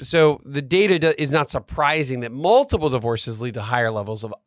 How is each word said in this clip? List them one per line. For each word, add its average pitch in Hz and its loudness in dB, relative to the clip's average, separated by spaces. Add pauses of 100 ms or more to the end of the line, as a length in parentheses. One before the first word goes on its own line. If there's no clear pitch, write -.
so 151 2
the 139 -6
data 180 2
do, 160 2
is 147 -2
not 147 0
surprising 143 -2
that 117 -8
multiple 175 2
divorces 117 -4
lead 120 -8
to 110 -8
higher 117 0
levels 107 -6
of 107 -12 (120)